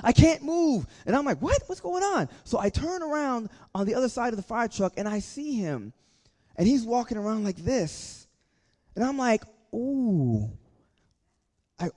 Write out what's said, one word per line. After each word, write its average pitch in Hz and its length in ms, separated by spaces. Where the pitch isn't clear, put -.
I 240 100
can't 320 300
move." 294 440
And 208 120
I'm 285 80
like, 190 180
"What? 554 240
What's 370 140
going 359 220
on?" 349 260
So - 140
I 202 100
turn 330 340
around 285 460
on 196 120
the 208 80
other 254 140
side 240 240
of 220 40
the 196 60
fire 226 260
truck, 190 280
and 202 120
I 208 100
see 285 360
him. 139 380
And 175 120
he's 254 160
walking 233 340
around 214 260
like 196 120
this. 175 720
And 202 100
I'm 269 140
like, 240 240
"Ooh." 196 760
I 175 160